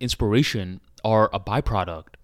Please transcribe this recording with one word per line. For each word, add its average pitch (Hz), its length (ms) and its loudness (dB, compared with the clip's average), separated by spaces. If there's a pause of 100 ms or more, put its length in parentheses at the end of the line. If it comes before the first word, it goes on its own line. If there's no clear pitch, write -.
inspiration 107 800 0 (240)
are 110 260 4
a 101 80 -4
byproduct. 95 840 -4